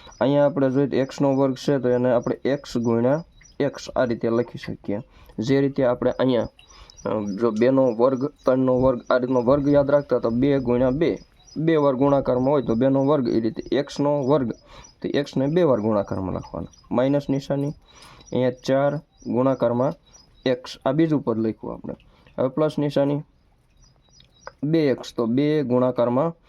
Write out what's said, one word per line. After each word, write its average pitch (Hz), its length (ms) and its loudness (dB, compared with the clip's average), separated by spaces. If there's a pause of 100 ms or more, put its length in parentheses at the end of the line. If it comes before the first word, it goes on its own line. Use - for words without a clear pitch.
(160)
અહીંયા 143 300 2
આપણે 139 220 0
જોઈએ 135 200 0
તો - 60 -4
એક્સનો 135 400 0
વર્ગ 135 200 0
છે, 143 240 -2
તો 127 100 -2
એને 123 220 2
આપણે 120 320 0
એક્સ 139 340 -2
ગુણ્યા 120 460 0 (360)
એક્સ 139 240 -4 (120)
આ 127 100 0
રીતે 117 240 -4
લખી 123 360 -4
શકીએ. 104 340 -8 (380)
જે 127 240 0
રીતે 139 220 -2
આપણે 123 340 0
અહીંયા, 120 320 0 (560)
અ, 107 40 -6 (280)
જો 117 140 0
બેનો 127 320 2 (120)
વર્ગ, 123 260 2 (220)
ત્રણનો 131 380 2
વર્ગ, 127 180 2 (100)
આ 127 100 2
રીતનો 127 240 0
વર્ગ 139 240 2
યાદ 143 220 4
રાખતા 143 300 2
તો 117 120 -2
બે 127 180 2 (100)
ગુણ્યા 123 320 0
બે, 147 180 0 (460)
બે 160 220 0
વાર 143 180 2
ગુણાકારમાં 131 580 2
હોય 135 120 0
તો 113 100 0
બેનો 135 300 2
વર્ગ, 139 220 2
એ 110 120 0
રીતે 110 320 -4
એક્સનો 143 400 -2 (120)
વર્ગ, 131 260 2 (480)
તો - 160 -8
એક્સને 139 340 -2
બે 165 160 2
વાર 127 180 2
ગુણાકારમાં 98 540 -2
લખવાના. - 380 -10 (160)
માઇનસ 135 400 0
નિશાની, 139 440 -4 (580)
અહીંયા 127 300 -2
ચાર 139 320 0 (320)
ગુણાકારમાં 123 680 0 (520)
એક્સ, 127 380 -4
આ 135 100 0
બીજું 156 300 0
પદ 113 140 -2
લખ્યું 110 360 -4
આપણે. - 220 -12 (400)
હવે 127 140 0
પ્લસ 156 280 -2
નિશાની, 143 440 0 (1400)
બે 156 200 0 (100)
એક્સ, - 220 -6
તો 120 140 -2
બે 135 200 0 (160)
ગુણાકારમાં 123 680 0 (160)